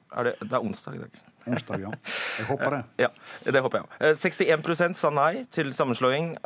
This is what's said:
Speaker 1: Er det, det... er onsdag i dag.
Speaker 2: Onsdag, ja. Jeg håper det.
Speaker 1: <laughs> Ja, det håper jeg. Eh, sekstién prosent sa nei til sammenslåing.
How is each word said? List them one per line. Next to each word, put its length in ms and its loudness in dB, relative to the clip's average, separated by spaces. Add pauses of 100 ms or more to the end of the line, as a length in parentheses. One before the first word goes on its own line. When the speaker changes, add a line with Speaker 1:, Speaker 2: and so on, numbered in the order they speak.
(180)
Speaker 1:
Er 60 0
det, 180 2
det... 120 -4
er 80 2
onsdag 340 -6
i 60 -10
dag. 80 -14 (380)
Speaker 2:
Onsdag, 340 -4
ja. 100 -8 (460)
Jeg 100 -4
håper 300 0
det. 140 -6
Speaker 1:
<laughs> 80 -8
Ja, 100 4 (340)
det 200 4
håper 160 0
jeg. 60 -8 (160)
Eh, 120 6
sekstién 480 2
prosent 340 0
sa 140 0
nei 400 2
til 240 -2
sammenslåing. 640 0 (100)